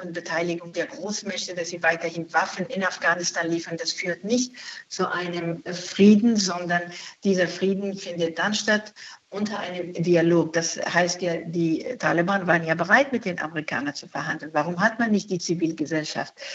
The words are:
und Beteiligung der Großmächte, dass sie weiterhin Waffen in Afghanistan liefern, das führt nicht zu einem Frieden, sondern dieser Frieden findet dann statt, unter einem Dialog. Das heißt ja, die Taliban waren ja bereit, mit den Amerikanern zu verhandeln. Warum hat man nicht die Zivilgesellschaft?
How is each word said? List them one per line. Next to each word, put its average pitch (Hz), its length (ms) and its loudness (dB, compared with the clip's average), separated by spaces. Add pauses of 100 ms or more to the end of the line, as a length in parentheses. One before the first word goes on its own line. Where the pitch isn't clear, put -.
und 170 120 -10
Beteiligung 170 580 -4
der 165 140 -2
Großmächte, 190 680 -8
dass 175 140 -6
sie 170 140 -8
weiterhin 165 500 0
Waffen 185 340 0
in 190 160 -4
Afghanistan 175 680 0
liefern, 170 280 -2
das 165 140 -4
führt 180 320 -6
nicht 247 300 0 (340)
zu - 240 -2
einem 170 520 -4
Frieden, 202 720 6
sondern 175 440 0 (440)
dieser 185 220 4
Frieden 196 480 -2
findet 170 440 -4
dann 202 160 0
statt, 208 400 0 (360)
unter 202 300 -4
einem 180 320 -6
Dialog. 170 600 4
Das 170 240 -2
heißt 175 460 0
ja, 170 140 0
die 165 640 -2
Taliban 170 500 2
waren 165 160 4
ja 160 100 0
bereit, 214 380 4
mit 233 120 -2
den 175 140 -4
Amerikanern 151 560 -6
zu - 140 -14
verhandeln. 156 460 -6
Warum 170 260 0
hat 226 180 2
man 233 140 2
nicht 196 180 0
die 180 80 0
Zivilgesellschaft? 160 960 -2 (200)